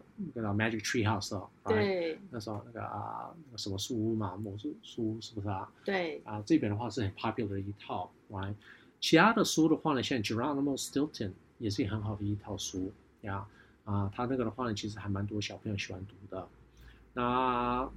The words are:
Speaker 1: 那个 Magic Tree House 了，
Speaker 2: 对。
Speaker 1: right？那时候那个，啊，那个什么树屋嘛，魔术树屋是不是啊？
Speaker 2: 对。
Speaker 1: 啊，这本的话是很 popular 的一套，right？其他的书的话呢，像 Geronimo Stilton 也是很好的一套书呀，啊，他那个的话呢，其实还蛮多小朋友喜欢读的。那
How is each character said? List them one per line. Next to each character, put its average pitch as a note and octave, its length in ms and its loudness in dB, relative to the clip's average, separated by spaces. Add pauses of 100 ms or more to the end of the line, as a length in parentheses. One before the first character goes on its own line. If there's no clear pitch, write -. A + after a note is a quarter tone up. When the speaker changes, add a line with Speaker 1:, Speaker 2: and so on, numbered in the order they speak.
(340)
Speaker 1:
那 A#2 80 -4
个 A2 80 0
Magic A2 320 2
Tree A2+ 240 2
House G#2 300 2
了， F#2 140 -6 (160)
Speaker 2:
对。 F#3+ 500 4
Speaker 1:
right？ - 20 -10 (140)
那 A#2+ 80 -6
时 G#2+ 100 -6
候 G#2+ 160 -4
那 A#2+ 60 -16
个， A2 100 -8
啊， A2 520 -6 (120)
那 C3 60 -20
个 A2+ 60 -12
什 G#2+ 120 -6
么 F#2+ 80 -2
树 A#2 180 -4
屋 A2 200 2
嘛， F#2+ 220 -2
魔 G#2 200 -6
术 D3 160 -6 (100)
树 A2 320 -2
屋 A2+ 60 -8
是 - 140 -14
不 G#2 60 -4
是 G2+ 80 -2
啊？ G2 200 -4 (140)
Speaker 2:
对。 F3 400 -2
Speaker 1:
啊， G#2+ 220 -6
这 D#3+ 120 6
本 A2+ 120 2
的 G#2 80 2
话 A#2+ 120 -2
是 B2+ 120 -2
很 G2 100 0
popular A2 380 -4
的 G2 100 -4
一 G2 180 -6
套， F#2+ 320 -6 (200)
right？ G2 240 -6 (480)
其 - 160 8
他 G#3 160 10
的 G#3 100 4
书 D#3+ 240 6
的 D#3 80 6
话 D3+ 180 2
呢， B2+ 80 2
像 C3 180 0
Geronimo C3+ 580 0
Stilton C3+ 540 -2 (260)
也 A2+ 120 -2
是 A#2 180 0
很 G#2+ 140 -2
好 G#2 140 -2
的 G#2 80 -6
一 G#2 120 0
套 G2+ 220 -6
书 F#2 320 -4 (320)
呀， G2 240 -4 (380)
啊， G2+ 320 0
他 B2 100 0
那 C3 120 0
个 B2 80 2
的 G#2+ 60 0
话 B2 140 -4
呢， A2+ 80 0
其 G#2 140 -4
实 G#2 100 -6
还 G2+ 120 -6
蛮 G2+ 180 0
多 G#2+ 140 -2
小 G2+ 160 -6
朋 G#2+ 120 -6
友 G2+ 80 0
喜 G2 140 -6
欢 F#2+ 140 -8
读 G2+ 100 -16 (140)
的。 F#2 180 -8 (640)
那 B2 840 2